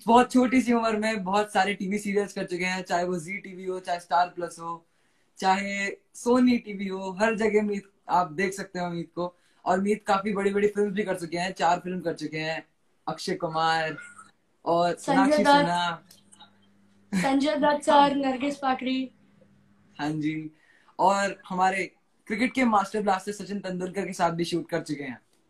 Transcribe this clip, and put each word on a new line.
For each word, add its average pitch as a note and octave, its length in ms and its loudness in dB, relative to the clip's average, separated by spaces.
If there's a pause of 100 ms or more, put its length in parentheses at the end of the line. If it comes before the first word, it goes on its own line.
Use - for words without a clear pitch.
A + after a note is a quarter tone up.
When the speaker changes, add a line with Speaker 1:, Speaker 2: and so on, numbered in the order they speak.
Speaker 1:
बहुत A#3+ 240 6
छोटी B3+ 300 4
सी A#3 120 2
उम्र A3+ 240 2
में G#3+ 260 -2
बहुत G3+ 300 0
सारे G3 200 2
टीवी F#3+ 240 -4
serials G3+ 360 -2
कर F#3+ 120 -6
चुके F3+ 200 -4
हैं, F#3 180 -2
चाहे F3+ 200 0
वो F3+ 160 -2
Z F3 180 -10
टीवी F#3 280 -14
हो, F#3 140 -4
चाहे F3 200 -4
Star F3 300 0
Plus E3+ 300 -10
हो, E3+ 260 -10 (520)
चाहे G3 600 -2 (160)
Sony B3 440 4
टीवी G3+ 300 -6
हो, F#3+ 240 -6
हर G#3+ 240 0
जगह G#3+ 280 2
मीत, G3+ 280 -4 (180)
आप F3 220 2
देख F#3 220 -2
सकते F#3 260 -10
हो F3 100 -4
मीत E3+ 260 -8
को। F3 200 -6 (300)
और F#3 160 2
मीत G#3 260 0
काफी G3+ 260 0
बड़ी-बड़ी G3+ 340 2
फिल्म G3+ 240 0
भी G3+ 120 -2
कर F3+ 160 -4
चुके E3 180 -8
हैं, F#3 160 -4
चार F3 260 2
film F3+ 220 -8
कर D#3+ 120 -4
चुके D#3 260 -8
हैं, D#3+ 280 -6 (400)
अक्षय - 280 -6
कुमार D#3+ 600 -2 (680)
और F3 300 2
Speaker 2:
संजय - 60 -16
Speaker 1:
सोनाक्षी C#4 420 4
Speaker 2:
दत्त। C#4+ 80 6
Speaker 1:
सिन्हा। F3 500 2 (1120)
Speaker 2:
संजय C4+ 400 2
दत्त D4 280 2
सर, C#4+ 320 6
नरगिस C4+ 400 -2
फाकरी। C4 560 -2 (880)
Speaker 1:
हाँ D3 100 -4
जी, D#3 420 -4 (480)
और G3 500 2
हमारे F#3 460 -2 (320)
cricket A3 260 -2
के C4 120 2
master G#3+ 360 2
blaster G3+ 300 0
सचिन G3 280 -8
तेंदुलकर F#3 460 -6
के F#3 80 -8
साथ E3+ 180 0
भी E3+ 140 -2
shoot E3+ 240 -4
कर D#3+ 140 -4
चुके C#3+ 200 -6
हैं। B2 180 -10 (280)